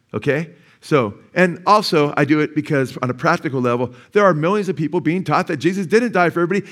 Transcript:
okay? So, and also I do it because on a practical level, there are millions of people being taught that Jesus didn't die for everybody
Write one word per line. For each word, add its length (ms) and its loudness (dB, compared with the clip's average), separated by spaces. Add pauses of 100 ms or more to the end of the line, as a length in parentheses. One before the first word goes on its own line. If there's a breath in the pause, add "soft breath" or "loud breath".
(120)
okay? 380 -2 (320 soft breath)
So, 320 0 (200)
and 320 0
also 500 2
I 80 2
do 160 2
it 140 -2
because 420 -2
on 120 -4
a 60 -2
practical 460 -2
level, 340 -2 (180 loud breath)
there 120 4
are 100 6
millions 340 0
of 80 -4
people 240 -2
being 220 -2
taught 240 0
that 120 -6
Jesus 280 -2
didn't 260 2
die 180 2
for 100 -4
everybody 320 -2